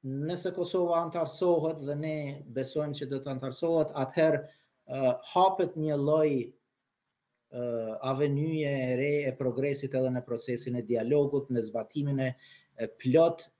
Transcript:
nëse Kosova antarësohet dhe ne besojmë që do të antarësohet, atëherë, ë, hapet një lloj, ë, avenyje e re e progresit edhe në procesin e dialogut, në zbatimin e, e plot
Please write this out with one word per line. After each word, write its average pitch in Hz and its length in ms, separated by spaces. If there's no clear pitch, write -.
nëse 151 500
Kosova 175 480
antarësohet 160 800
dhe 147 140
ne 156 200
besojmë 143 440
që 135 100
do 139 100
të 135 140
antarësohet, 151 600
atëherë, 143 460
ë, 131 280
hapet 190 440
një 151 220
lloj, 151 320
ë, 123 120
avenyje 143 720
e 127 240
re 143 160
e 131 120
progresit 131 600
edhe 131 160
në 123 100
procesin 120 540
e 113 80
dialogut, 135 640
në 117 160
zbatimin 135 560
e, 131 80
e 113 100
plot 160 600